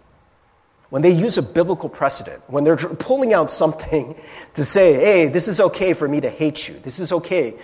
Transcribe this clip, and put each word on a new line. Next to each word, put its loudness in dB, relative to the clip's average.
When -4
they 6
use 0
a 0
biblical -2
precedent, -6
when -2
they're 4
dr-, -8
pulling 0
out 2
something -4
<laughs> -20
to -4
say, 6
"Hey, 4
this -2
is -4
okay 2
for -4
me -2
to -4
hate -6
you. -16
This -12
is -6
okay -2